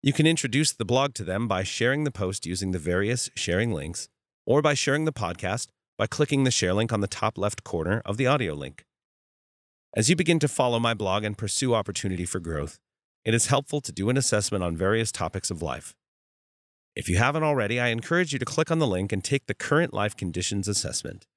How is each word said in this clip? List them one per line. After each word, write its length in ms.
You 100
can 140
introduce 460
the 120
blog 300
to 100
them 220
by 160
sharing 400
the 80
post 340
using 280
the 80
various 560
sharing 360
links, 360
or 160
by 140
sharing 300
the 80
podcast 560
by 120
clicking 340
the 80
share 240
link 180
on 100
the 40
top 320
left 240
corner 420
of 120
the 100
audio 280
link. 300
As 160
you 60
begin 240
to 80
follow 320
my 140
blog 280
and 160
pursue 340
opportunity 520
for 160
growth, 400
it 100
is 120
helpful 360
to 100
do 180
an 60
assessment 480
on 120
various 360
topics 400
of 100
life. 320
If 120
you 100
haven't 260
already, 340
I 100
encourage 440
you 80
to 40
click 280
on 80
the 80
link 240
and 100
take 240
the 80
Current 400
Life 220
Conditions 500
Assessment. 720